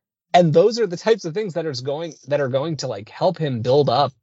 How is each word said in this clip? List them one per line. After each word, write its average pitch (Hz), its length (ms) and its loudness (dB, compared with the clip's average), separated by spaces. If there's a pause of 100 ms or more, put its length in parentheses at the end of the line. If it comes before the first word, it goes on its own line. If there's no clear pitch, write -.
(360)
and 170 180 6
those 214 260 4
are 226 60 0
the 175 100 -4
types 220 300 0
of 160 80 -8
things 202 220 -6
that 160 100 -6
is 131 160 -8
going, 143 320 -8 (140)
that 147 140 -2
are 139 60 -2
going 135 300 -4
to, 135 100 -8
like, 104 220 -10
help 175 300 -2
him 131 240 -4
build 131 260 4
up 127 340 2